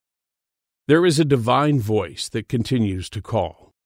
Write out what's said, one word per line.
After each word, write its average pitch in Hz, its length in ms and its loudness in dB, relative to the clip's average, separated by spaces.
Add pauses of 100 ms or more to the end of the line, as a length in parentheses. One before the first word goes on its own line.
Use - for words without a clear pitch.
(880)
There 165 180 4
is 156 140 2
a 165 40 4
divine 135 560 2
voice 104 500 -2
that 110 200 -8
continues 104 640 -2
to 104 100 -8
call. - 500 -6 (140)